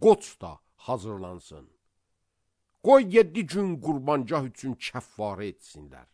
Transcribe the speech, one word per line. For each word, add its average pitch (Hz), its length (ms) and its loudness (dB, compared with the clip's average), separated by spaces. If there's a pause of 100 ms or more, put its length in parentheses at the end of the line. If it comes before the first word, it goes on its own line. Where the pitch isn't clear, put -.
qoç - 400 4
da 80 180 -14 (160)
hazırlansın. 92 960 -10 (1120)
Qoy 269 200 8 (120)
yeddi 190 300 2
gün 180 320 -4
qurbancah 139 640 -2
üçün 127 320 -10
kəffarə 104 720 -10
etsinlər. - 680 -18